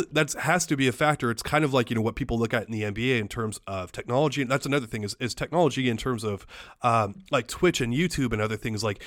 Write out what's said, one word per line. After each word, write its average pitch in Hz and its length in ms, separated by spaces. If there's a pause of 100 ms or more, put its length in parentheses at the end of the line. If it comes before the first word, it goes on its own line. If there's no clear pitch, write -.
(100)
that's, 151 220
has 165 320
to 156 100
be 135 140
a 117 40
factor. 143 380
It's 113 120
kind 151 240
of 135 80
like, 123 160
you 117 60
know, 113 40
what 110 160
people 117 220
look 113 160
at 110 100
in 113 80
the 107 120
N 101 100
B 120 180
A 120 60
in 104 100
terms 110 380
of 92 260
technology, 135 480
and 123 100
that's 139 140
another 139 220
thing 107 180
is, 101 160
is 123 140
technology 135 560
in 113 80
terms 117 260
of, 101 220 (340)
um, 113 500
like, 131 160
Twitch - 360
and 117 100
YouTube 139 400
and 107 80
other 107 160
things. 107 260
Like, 104 240